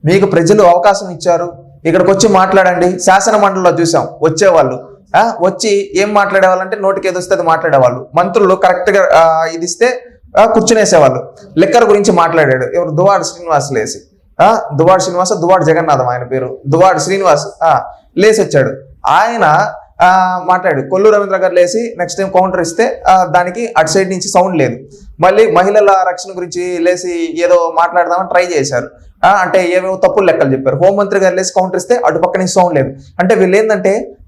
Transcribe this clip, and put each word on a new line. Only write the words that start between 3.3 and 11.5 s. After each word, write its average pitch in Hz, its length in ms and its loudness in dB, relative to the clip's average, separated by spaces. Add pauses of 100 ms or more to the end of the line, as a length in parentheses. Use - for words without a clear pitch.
మండలిలో 185 320 2
చూసాం 160 380 0 (140)
వచ్చేవాళ్ళు, 160 580 2 (360)
ఆ, 226 260 2
వచ్చి 196 600 -2
ఏం 208 120 -2
మాట్లాడేవాళ్ళంటే 190 680 0
నోటికి 196 260 -2
ఏది 180 100 -4
వస్తే 185 180 -2
అది 170 80 -4
మాట్లాడేవాళ్ళు. 139 720 0
మంత్రులు 190 400 2
కరెక్ట్గా, 190 580 0
ఆ, 165 320 2
ఇది 165 200 -8
ఇస్తే, 247 380 -2 (340)
ఆ, - 80 6
కూర్చునేసేవాళ్ళు. 190 760 2 (340)